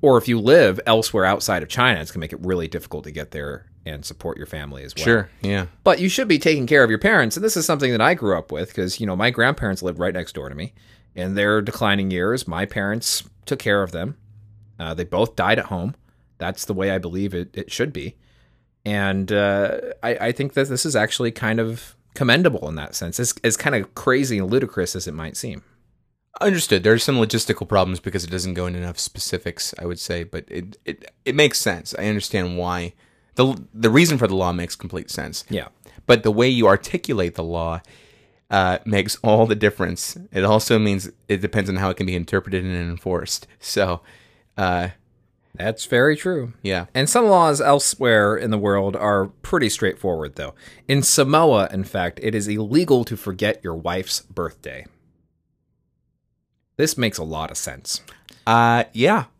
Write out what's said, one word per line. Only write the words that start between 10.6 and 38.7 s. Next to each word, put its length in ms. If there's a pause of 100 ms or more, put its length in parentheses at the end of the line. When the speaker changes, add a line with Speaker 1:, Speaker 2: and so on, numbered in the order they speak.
Speaker 1:
In 180
their 260
declining 520
years, 360
my 180
parents 580 (240)
took 100
care 240
of 120
them. 240 (600)
Uh, 160
they 120
both 300
died 220
at 100
home. 280 (420)
That's 280
the 80
way 180
I 80
believe 340
it, 200
it 180
should 220
be. 220 (720)
And, 460
uh, 480 (240)
I, 140 (100)
I 60
think 200
that 140
this 180
is 100
actually 360
kind 280
of 360 (180)
commendable 560
in 60
that 180
sense. 260
It's, 140 (100)
it's 140
kind 180
of 200
crazy 420
and 140
ludicrous 440
as 120
it 60
might 220
seem. 280 (800)
Speaker 2:
Understood. 420
There 80
are 80
some 160
logistical 500
problems 360
because 240
it 40
doesn't 260
go 120
into 120
enough 200
specifics, 800
I 60
would 160
say, 240
but 240
it, 340
it, 260 (140)
it 100
makes 240
sense. 400
I 100
understand 500
why. 340 (440)
The, 200 (180)
the 160
reason 280
for 100
the 80
law 160
makes 240
complete 340
sense. 400
Speaker 1:
Yeah. 200 (380)
Speaker 2:
But 160
the 100
way 160
you 180
articulate 680
the 80
law, 380 (680)
uh, 340